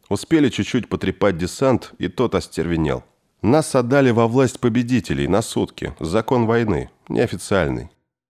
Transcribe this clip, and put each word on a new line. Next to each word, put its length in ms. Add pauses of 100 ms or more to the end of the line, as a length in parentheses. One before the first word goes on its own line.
Успели 400
чуть-чуть 380
потрепать 500
десант, 600
и 100
тот 280
остервенел. 680 (380)
Нас 340
отдали 360
во 160
власть 320
победителей 680
на 140
сутки. 580
Закон 460
войны. 440 (200)
Неофициальный. 800 (400)